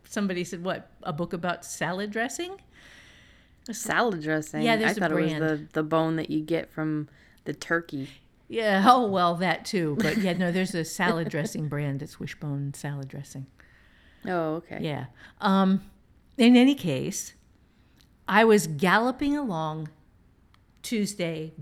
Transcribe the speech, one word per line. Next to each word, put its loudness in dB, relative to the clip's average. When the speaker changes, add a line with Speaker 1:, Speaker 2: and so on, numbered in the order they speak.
Speaker 1:
somebody -4
said, -10
"What, -6
a -6
book -6
about -6
salad -6
dressing?" -6
Speaker 2:
Salad -2
dressing? -2
Speaker 1:
Yeah, 4
Speaker 2:
I 4
Speaker 1:
there's 0
a -2
Speaker 2:
thought 0
it 2
was 0
Speaker 1:
brand. -4
Speaker 2:
the, -2
the 0
bone 2
that -4
you -2
get -4
from -4
the -6
turkey. -6
Speaker 1:
Yeah, 2
oh, 8
well, 2
that 0
too. 0
But 0
yeah, 2
no, 0
there's 0
a -2
Speaker 2:
<laughs> -6
Speaker 1:
salad 0
dressing -4
brand. -4
It's -14
Wishbone -6
Salad -8
Dressing. -14
Speaker 2:
Oh, -2
okay. -10
Speaker 1:
Yeah. -4
Um, 4
in 8
any 8
case, -4
I 6
was 6
galloping 2
along -4
Tuesday, -4